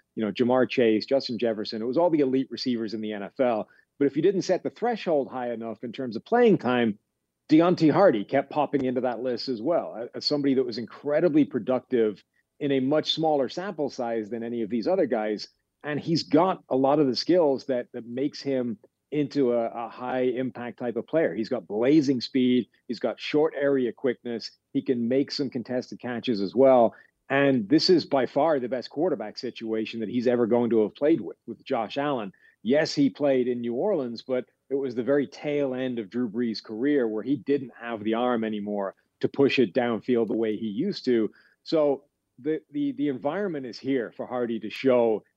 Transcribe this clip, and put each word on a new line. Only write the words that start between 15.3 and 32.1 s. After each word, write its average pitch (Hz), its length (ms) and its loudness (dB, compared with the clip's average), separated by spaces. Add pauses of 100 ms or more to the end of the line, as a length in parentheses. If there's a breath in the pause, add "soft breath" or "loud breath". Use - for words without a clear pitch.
And 147 160 -6
he's 151 240 0
got 180 460 2
a 131 80 0
lot 135 240 4
of 143 80 4
the 120 80 0
skills 151 500 2
that, 123 260 -2
that 120 140 -12
makes 131 340 -6
him 127 380 -4 (340)
into 139 400 0
a, 117 140 0
a 117 220 -8
high 127 340 -4
impact 120 580 -4
type 120 160 -4
of 117 100 -6
player. 143 260 0
He's 107 160 -6
got 113 200 -6
blazing 131 520 2
speed. 127 460 2 (220)
He's 113 100 -6
got 110 220 -4
short 151 360 0
area 139 360 0
quickness. 117 580 -6 (220)
He 135 100 -2
can 120 240 -2
make 131 240 0
some 139 180 -4
contested 123 520 -8
catches 117 400 -4
as 95 160 -4
well. 123 360 8 (380 soft breath)
And 135 380 2
this 156 200 4
is 175 160 6
by 131 220 0
far 147 320 2
the 123 100 -6
best 117 220 -6
quarterback 127 480 -4
situation 110 640 -6
that 107 80 -6
he's 120 180 0
ever 120 200 4
going 120 240 2
to 113 120 4
have 101 140 0
played 151 240 2
with, 82 160 -12 (100)
with 113 180 -14
Josh 113 340 -4
Allen. 131 340 -4 (320 soft breath)